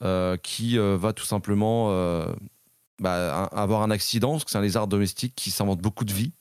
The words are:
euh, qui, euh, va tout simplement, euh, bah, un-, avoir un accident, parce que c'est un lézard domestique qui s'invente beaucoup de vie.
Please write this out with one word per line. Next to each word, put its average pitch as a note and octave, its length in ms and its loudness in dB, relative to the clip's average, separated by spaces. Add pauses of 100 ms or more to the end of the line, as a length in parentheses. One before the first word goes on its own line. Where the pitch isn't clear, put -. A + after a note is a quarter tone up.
euh, F#2 320 2
qui, A#2 420 0
euh, G2+ 180 4
va G#2 160 0
tout - 140 -8
simplement, G#2+ 640 0
euh, F2 420 0 (680)
bah, F2+ 420 0 (100)
un-, - 60 -6
avoir G#2 240 2
un G#2+ 80 2
accident, A#2 420 0
parce D#3 120 -2
que - 80 -8
c'est G#2+ 60 0
un G2+ 40 2
lézard G#2 240 2
domestique G2+ 480 0
qui - 160 -6
s'invente F#2+ 300 0
beaucoup G#2 240 -2
de G2+ 80 -2
vie. A2+ 280 -2